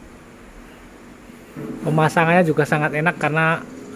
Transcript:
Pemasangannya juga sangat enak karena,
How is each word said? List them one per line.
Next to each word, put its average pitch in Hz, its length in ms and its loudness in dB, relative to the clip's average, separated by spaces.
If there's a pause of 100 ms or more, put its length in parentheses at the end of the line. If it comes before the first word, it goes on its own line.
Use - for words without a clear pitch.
(1800)
Pemasangannya 160 640 4
juga 147 240 2
sangat 151 240 0
enak 156 240 0
karena, 160 480 0 (320)